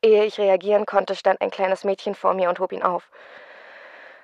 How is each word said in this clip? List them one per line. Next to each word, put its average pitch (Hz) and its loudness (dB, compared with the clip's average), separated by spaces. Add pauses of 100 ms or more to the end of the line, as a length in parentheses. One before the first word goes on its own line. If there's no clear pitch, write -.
Ehe 214 6
ich 208 -6
reagieren 202 2
konnte, 196 -2
stand - 0
ein 202 -2
kleines 190 -4
Mädchen 196 -4
vor 190 0
mir 185 0
und 180 -2
hob 185 -4
ihn 185 -10
auf. 180 -2 (1160)